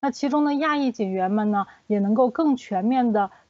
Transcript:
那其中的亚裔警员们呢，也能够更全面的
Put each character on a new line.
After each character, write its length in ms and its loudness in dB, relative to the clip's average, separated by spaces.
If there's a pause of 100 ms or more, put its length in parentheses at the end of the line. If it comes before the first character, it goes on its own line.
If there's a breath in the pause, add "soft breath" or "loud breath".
那 100 -2
其 180 -4
中 160 2
的 100 0
亚 220 0
裔 140 0
警 220 -4
员 180 0
们 220 0
呢， 140 0 (200 loud breath)
也 140 0
能 140 2
够 140 4
更 280 0
全 280 -4
面 280 2
的 180 0 (200 soft breath)